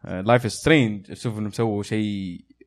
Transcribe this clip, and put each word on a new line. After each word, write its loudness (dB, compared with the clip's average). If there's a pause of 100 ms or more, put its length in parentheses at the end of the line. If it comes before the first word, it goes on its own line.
آه، -6
Life 4
is -4
Strange، 2
أشوف -8
إنه -4
مسووا -2
شيء -4 (180)